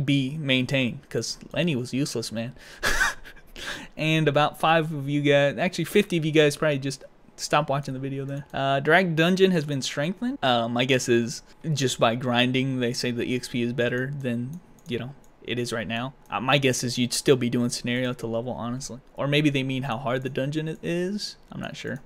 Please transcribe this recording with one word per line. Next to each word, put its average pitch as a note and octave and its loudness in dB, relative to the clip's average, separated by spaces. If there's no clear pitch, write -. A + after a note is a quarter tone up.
be C#3 0
maintained, C3 0
'cause - -4
Lenny D#3 0
was B2 -6
useless, B2 -4
man. A2+ -6
<laughs> - 2
And D#3 2
about D3 2
five E3 4
of C#3 -6
you D3 0
guys, C#3+ 4
actually E3 -2
fifty - 2
of D3+ 0
you D#3 -2
guys D3 4
probably D3+ 0
just C3+ -6
stop D3+ 0
watching C#3 -2
the C3 -8
video C3+ -6
then. C#3 -8
Uh, C#3 0
Drag E3 4
Dungeon F3+ 6
has E3 2
been C#3+ -2
strengthened. F#3+ -4
Uh, A#2+ 4
my A#2+ 0
guess C3 2
is A#2 2
just C3 0
by A#2+ 4
grinding, B2+ 2
they A#2+ 2
say B2 -2
the A#2 -2
E B2 0
X B2 -8
P B2 -2
is A#2+ 0
better B2 -2
than, B2+ -4
you A#2 -2
know, B2+ -10
it - -6
is A#2+ -4
right A2+ -4
now. A#2+ -4
Uh, G2 -4
my C3+ 4
guess C3+ 2
is A#2+ -4
you'd B2 0
still - 4
be A#2+ -2
doing A#2+ 0
scenario B2 -2
to B2 -8
level, A#2 -4
honestly. A#2 -8
Or B2+ -4
maybe D3 2
they C#3 0
mean C3 -2
how A2+ -4
hard C3 -2
the C3+ -6
dungeon D3 -4
i-, D#3+ -8
is. F3+ -4
I'm - -12
not - -10
sure. - -8